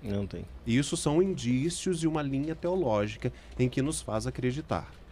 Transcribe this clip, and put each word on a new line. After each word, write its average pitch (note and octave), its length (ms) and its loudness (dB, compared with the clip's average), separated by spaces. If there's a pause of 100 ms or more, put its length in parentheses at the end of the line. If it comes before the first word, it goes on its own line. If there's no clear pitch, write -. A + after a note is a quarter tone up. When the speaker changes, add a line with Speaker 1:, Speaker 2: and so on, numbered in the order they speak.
Speaker 1:
Não G2+ 240 0
tem. F2+ 180 -8 (220)
Speaker 2:
Isso C3 300 4
são D#3 260 4
indícios D#3+ 840 0
e - 20 2
uma D#3 160 2
linha C#3 320 0
teológica B2 760 0 (260)
em B2+ 100 4
que B2+ 120 0
nos D#3 220 0
faz A2 240 -2
acreditar. B2+ 600 -2 (260)